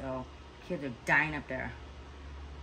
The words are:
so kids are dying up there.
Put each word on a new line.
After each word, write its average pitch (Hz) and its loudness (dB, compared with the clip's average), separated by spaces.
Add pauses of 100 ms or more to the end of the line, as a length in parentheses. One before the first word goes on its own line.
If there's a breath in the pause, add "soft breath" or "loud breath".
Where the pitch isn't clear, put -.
so 131 0 (420)
kids 160 0
are 131 0 (120)
dying 151 8
up 139 -2
there. 127 -2 (920)